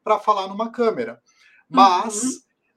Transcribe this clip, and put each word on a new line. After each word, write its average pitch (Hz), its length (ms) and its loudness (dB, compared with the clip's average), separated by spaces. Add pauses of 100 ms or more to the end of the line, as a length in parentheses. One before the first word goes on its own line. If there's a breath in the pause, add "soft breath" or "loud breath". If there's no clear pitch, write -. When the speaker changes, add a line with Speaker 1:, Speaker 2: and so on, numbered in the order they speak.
Speaker 1:
pra 208 140 0
falar 196 300 0
numa 208 240 -8
câmera. 156 500 -4 (480 soft breath)
Mas, 196 540 2
Speaker 2:
Uhum. 262 80 -4 (460)